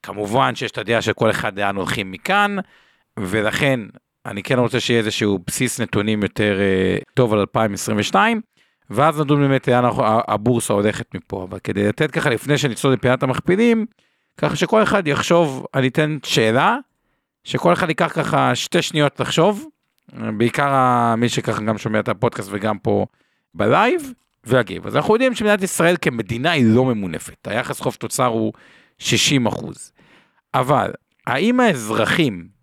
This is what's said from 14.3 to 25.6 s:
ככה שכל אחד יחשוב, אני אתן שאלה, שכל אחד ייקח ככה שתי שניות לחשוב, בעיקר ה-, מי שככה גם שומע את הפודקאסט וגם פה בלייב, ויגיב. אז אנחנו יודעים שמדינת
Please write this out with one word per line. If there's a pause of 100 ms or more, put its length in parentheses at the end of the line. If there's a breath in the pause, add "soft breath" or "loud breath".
ככה
שכל
אחד
יחשוב,
אני
אתן
שאלה, (680)
שכל
אחד
ייקח
ככה
שתי
שניות
לחשוב, (460)
בעיקר
ה-,
מי
שככה
גם
שומע
את
הפודקאסט
וגם
פה (480)
בלייב, (320)
ויגיב.
אז
אנחנו
יודעים
שמדינת